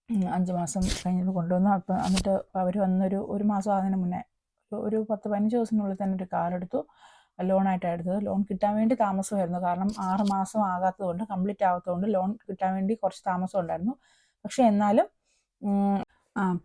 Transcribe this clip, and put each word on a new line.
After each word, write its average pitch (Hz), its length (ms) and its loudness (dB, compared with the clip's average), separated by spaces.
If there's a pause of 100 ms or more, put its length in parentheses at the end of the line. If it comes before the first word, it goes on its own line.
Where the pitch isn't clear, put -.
(120)
ഉം, 185 220 0
അഞ്ച് 180 200 0
മാസം 175 280 -2
കഴിഞ്ഞപ്പോൾ 185 520 -2
കൊണ്ടുവന്നു. 180 360 2
അപ്പം 185 360 0
എന്നിട്ട് 185 240 2 (260)
അവർ 185 240 0
വന്നൊരു, 190 360 2
ഒരു 202 280 -4
മാസം 208 280 2
ആകുന്നതിന് 190 300 0
മുന്നേ 180 220 -4 (480)
ഒരു, 208 100 -6
ഒരു 214 280 -2
പത്ത് 208 200 -4
പതിനഞ്ച് 208 260 2
ദിവസത്തിനുള്ളിൽ 208 480 0
തന്നെ 190 120 -2
ഒരു 185 180 -6
കാർ 175 200 0
എടുത്തു. 180 340 -4 (540)
ലോണായിട്ടാണ് 185 520 2
എടുത്തത്. 180 320 -2
ലോൺ 196 160 0
കിട്ടാൻ 208 340 0
വേണ്ടി 226 200 2
താമസമായിരുന്നു. 190 640 0
കാരണം 180 300 0 (100)
ആറ് 190 220 0
മാസം 196 460 0
ആകാത്തതുകൊണ്ട്, 185 560 -2
കംപ്ലീറ്റ് 196 420 -2
ആകാത്തതുകൊണ്ട് 180 480 0
ലോൺ 190 200 0
കിട്ടാൻ 190 400 -4
വേണ്ടി 190 200 0
കുറച്ച് 196 340 -4
താമസം 185 320 -2
ഉണ്ടായിരുന്നു. 170 340 -2 (520)
പക്ഷേ 254 180 0
എന്നാലും, 208 440 4 (540)
ഉം, 202 420 2 (340)
ആ, 185 280 0